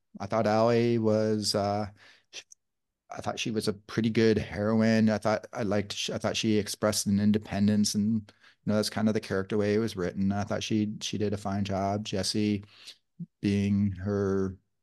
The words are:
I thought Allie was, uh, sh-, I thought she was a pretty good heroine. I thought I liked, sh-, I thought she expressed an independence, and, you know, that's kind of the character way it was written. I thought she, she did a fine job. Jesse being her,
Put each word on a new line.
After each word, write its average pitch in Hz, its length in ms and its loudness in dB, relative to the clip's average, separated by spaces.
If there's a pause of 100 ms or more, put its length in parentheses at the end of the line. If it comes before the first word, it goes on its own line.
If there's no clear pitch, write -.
(200)
I 98 60 -6
thought 110 200 0
Allie 117 520 4
was, 107 560 2
uh, 101 320 0 (440)
sh-, - 120 -16 (680)
I - 120 -10
thought - 180 -4
she 127 100 -4
was 107 180 -2
a 104 40 0
pretty - 380 -2
good 110 280 4
heroine. 110 720 2
I 107 100 2
thought 101 340 0
I 127 100 -6
liked, 101 320 -2
sh-, - 160 -6
I - 80 -6
thought 101 180 -2
she 107 220 2
expressed 104 480 -2
an 101 140 4
independence, 104 720 2
and, 107 360 -2 (340)
you 104 60 -2
know, 104 60 2
that's 104 140 0
kind 107 180 0
of 104 60 2
the 107 60 0
character 101 380 -2
way 104 160 2
it 107 40 2
was 104 180 -2
written. 95 360 -2
I 101 120 -2
thought 101 180 -4
she, 107 380 -2
she - 180 -6
did 104 140 -2
a 101 60 -2
fine 101 260 -4
job. 98 400 -2
Jesse 104 600 -2 (760)
being 101 520 2
her, 95 640 -2 (260)